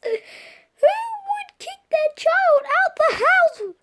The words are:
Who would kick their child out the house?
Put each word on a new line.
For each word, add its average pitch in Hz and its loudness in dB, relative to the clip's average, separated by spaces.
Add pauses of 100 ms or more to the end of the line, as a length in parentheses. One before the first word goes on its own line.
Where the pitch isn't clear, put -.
Who 466 -6
would 807 -4
kick 762 -16 (100)
their 622 -2
child 659 2
out 659 0
the 622 0
house? 622 0